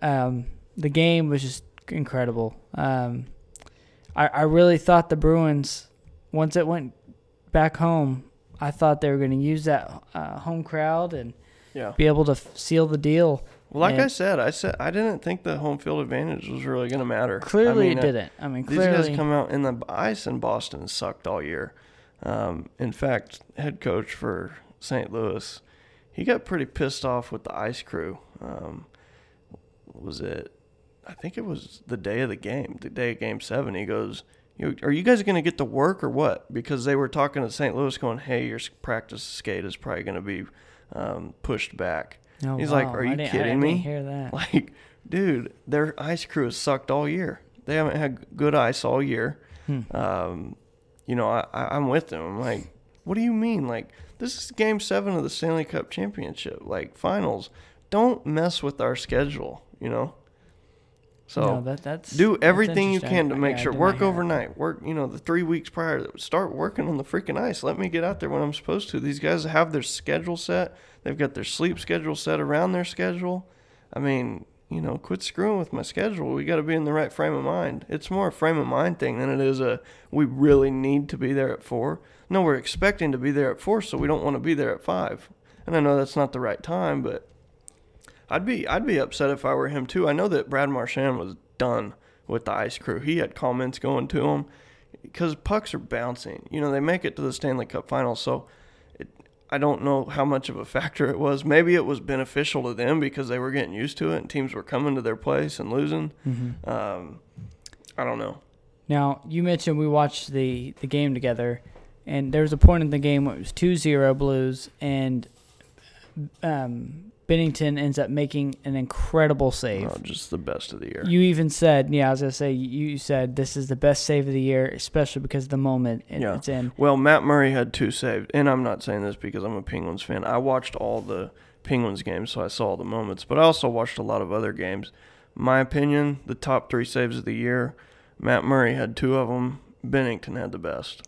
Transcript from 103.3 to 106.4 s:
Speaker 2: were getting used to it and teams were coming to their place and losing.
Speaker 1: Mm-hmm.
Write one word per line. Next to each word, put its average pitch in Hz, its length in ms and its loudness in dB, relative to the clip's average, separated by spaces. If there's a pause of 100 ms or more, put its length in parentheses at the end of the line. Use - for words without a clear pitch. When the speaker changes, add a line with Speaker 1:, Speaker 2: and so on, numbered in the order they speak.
Speaker 2:
were 127 140 -2
getting 120 220 -2
used 120 240 -4
to 160 160 0
it 165 60 -2
and - 100 -10
teams 135 240 -4
were 101 100 -8
coming 139 320 -2
to 131 60 -2
their 113 160 -2
place 143 420 -2
and 101 100 -8
losing. 151 440 -2 (120)
Speaker 1:
Mm-hmm. 123 440 -4